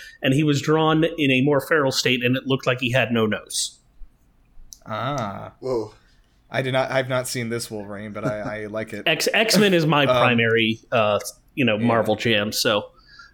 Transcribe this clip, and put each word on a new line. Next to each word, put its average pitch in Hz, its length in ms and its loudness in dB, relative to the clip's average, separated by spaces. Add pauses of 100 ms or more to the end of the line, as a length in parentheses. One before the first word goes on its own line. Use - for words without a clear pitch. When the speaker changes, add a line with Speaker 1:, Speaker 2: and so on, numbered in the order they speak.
(200)
Speaker 1:
and 131 140 0
he 147 80 2
was 147 180 2
drawn 156 440 2
in 160 260 0
a 131 120 4
more 143 180 4
feral 139 320 0
state, 127 320 0
and 123 120 2
it - 80 -8
looked 131 220 -2
like 127 140 0
he 123 100 -2
had 120 220 2
no 117 140 2
nose. - 520 -6 (1080)
Speaker 2:
Ah. 110 760 -8
Speaker 3:
Whoa. 120 340 -6 (560)
Speaker 2:
I 117 120 -4
did 131 100 -4
not, 131 180 -2
I've 131 180 -2
not 127 200 -4
seen 117 220 -6
this 117 200 -6
Wolverine, 104 420 -12
but 104 120 -10
I, 107 380 -6
I 107 40 -10
like 107 260 -8
it. 104 140 -8
Speaker 1:
X, 156 260 0
X-Men 202 400 4
is 170 140 4
my 147 160 4
Speaker 2:
<laughs> 139 40 4
Um, 127 100 2
Speaker 1:
primary, 113 640 2 (100)
uh, 104 300 2 (340)
you 131 100 0
know, 110 140 2
Speaker 2:
Yeah. 117 80 0
Speaker 1:
Marvel 110 300 2
jam, 107 340 0
so 104 360 0 (480)